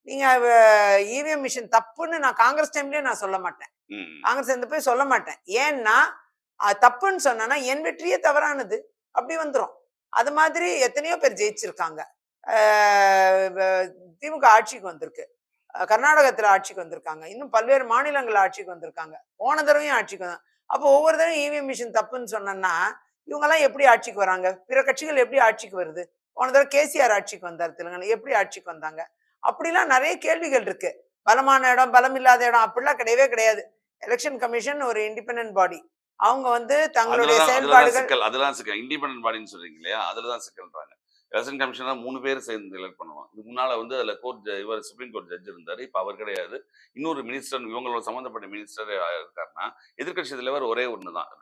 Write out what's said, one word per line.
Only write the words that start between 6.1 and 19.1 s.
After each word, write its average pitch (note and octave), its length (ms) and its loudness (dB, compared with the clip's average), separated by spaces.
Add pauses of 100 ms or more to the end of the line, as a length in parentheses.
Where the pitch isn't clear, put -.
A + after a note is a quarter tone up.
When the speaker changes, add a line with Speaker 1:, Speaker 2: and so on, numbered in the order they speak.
Speaker 1:
அது G#3 320 4
தப்புன்னு F#4 280 0
சொன்னா B3 380 0
என் C#4 280 -4
வெற்றியே E4 380 -2
தவறானது C#4+ 560 0 (340)
அப்படி - 280 -4
வந்துரும். C#4 340 -2 (360)
அது C4 240 -2
மாதிரி D#4+ 460 0
எத்தனையோ D4 380 -2
பேர் C4 160 2
ஜெயிச்சிருக்காங்க. F#3 680 -6 (460)
அஹ், G3+ 1040 4
வ-, F#3+ 340 0 (320)
தி D4 120 -10
மு D#4 80 -8
க C4 100 6
ஆட்சிக்கு A3+ 380 4
வந்திருக்கு. E3 380 -14 (500)
அஹ், F#3 120 -4
கர்நாடகத்துல B3+ 580 4
ஆட்சிக்கு G3 380 2
வந்திருக்காங்க. D#3+ 420 -12
இன்னும் A3+ 260 -14
பல்வேறு B3 360 2
மாநிலங்கள்ல B3+ 500 -2
ஆட்சிக்கு F#3+ 380 -2
வந்திருக்காங்க. D#3+ 400 -16 (220)